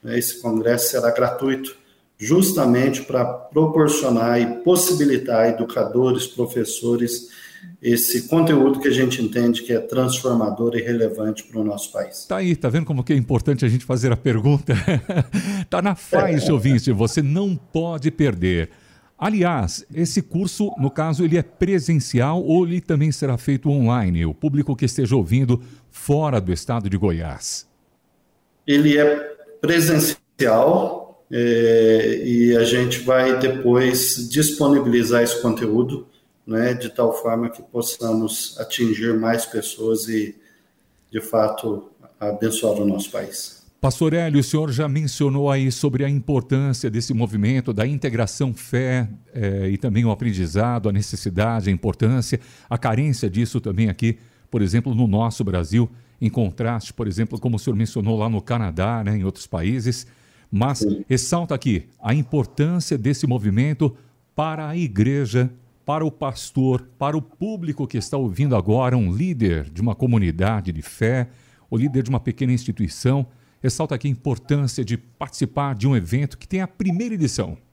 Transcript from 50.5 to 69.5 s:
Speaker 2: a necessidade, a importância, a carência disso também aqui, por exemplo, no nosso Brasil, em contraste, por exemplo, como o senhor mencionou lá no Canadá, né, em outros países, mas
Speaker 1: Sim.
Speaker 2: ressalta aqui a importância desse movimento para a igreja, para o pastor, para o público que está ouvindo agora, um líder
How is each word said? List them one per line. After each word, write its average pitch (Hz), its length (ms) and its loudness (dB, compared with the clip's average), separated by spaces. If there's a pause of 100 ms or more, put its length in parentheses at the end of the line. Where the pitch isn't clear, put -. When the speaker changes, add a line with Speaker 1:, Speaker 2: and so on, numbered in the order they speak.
Speaker 2:
a 101 40 0
necessidade, 101 760 -2
a 101 40 2
importância, 117 680 0 (280)
a 120 100 -2
carência 120 500 0
disso 110 320 -2
também 107 280 0
aqui, 113 300 -2 (320)
por 117 120 0
exemplo, 117 320 0
no 120 120 2
nosso 110 380 0
Brasil, 95 440 0 (320)
em 110 100 0
contraste, 113 600 -4
por 113 140 -6
exemplo, 110 320 -4
como 117 180 -2
o - 20 -2
senhor 113 180 -4
mencionou 110 420 -2
lá 107 100 -2
no 110 120 -2
Canadá, 110 640 -2
né, 104 140 0
em 92 60 -2
outros - 220 -6
países, 117 600 -4 (440)
mas 123 280 0
Speaker 1:
Sim. 104 300 -2
Speaker 2:
ressalta 165 460 0
aqui 110 320 -2 (160)
a 113 120 0
importância 151 840 -2
desse 131 300 -2
movimento 123 680 0 (400)
para 156 340 -4
a 156 80 -6
igreja, 123 760 0 (340)
para 156 200 -2
o 156 60 -2
pastor, 131 800 -2 (100)
para 147 180 -2
o 156 60 -2
público 170 640 -6
que 123 120 -6
está 123 180 -6
ouvindo 127 400 0
agora, 120 400 2
um 95 180 2
líder 107 560 0